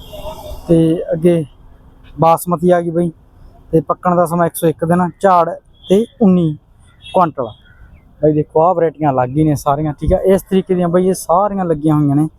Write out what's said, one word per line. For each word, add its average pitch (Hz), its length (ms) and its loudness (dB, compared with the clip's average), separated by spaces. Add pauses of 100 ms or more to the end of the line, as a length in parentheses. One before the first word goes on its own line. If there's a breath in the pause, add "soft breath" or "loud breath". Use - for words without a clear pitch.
(680)
ਤੇ 165 340 2 (100)
ਅੱਗੇ 170 320 0 (760)
ਬਾਸਮਤੀ 165 500 0
ਆ 175 100 4
ਗਈ 175 100 -4
ਬਾਈ, 165 220 -2 (600)
ਤੇ 160 80 2
ਪੱਕਣ 175 360 -2
ਦਾ 175 100 2
ਸਮਾਂ 170 200 -2
ਇੱਕ 160 80 -6
ਸੌ - 120 -4
ਇੱਕ 156 180 -2
ਦਿਨ, 175 260 0 (100)
ਝਾੜ 175 300 2 (380)
ਤੇ 208 180 2 (160)
ਉੱਨੀ 175 340 2 (580)
ਕੁਇੰਟਲ। 160 300 0 (800)
ਬਾਈ 156 100 4
ਦੇਖੋ, 151 300 0
ਆਹ 180 120 2
ਵਰਾਇਟੀਆਂ 156 360 -2
ਅਲੱਗ 127 180 0
ਹੀ 143 160 0
ਨੇ 151 100 2
ਸਾਰੀਆਂ। 147 380 -2
ਠੀਕ 156 200 -4
ਆ, 185 40 4
ਇਸ 190 260 0
ਤਰੀਕੇ 190 320 -2
ਦੀਆਂ 180 140 0
ਬਾਈ 180 200 0
ਇਹ 185 60 0
ਸਾਰੀਆਂ 190 500 -2
ਲੱਗੀਆਂ 156 300 0
ਹੋਈਆਂ 143 220 2
ਨੇ। 156 120 0 (100)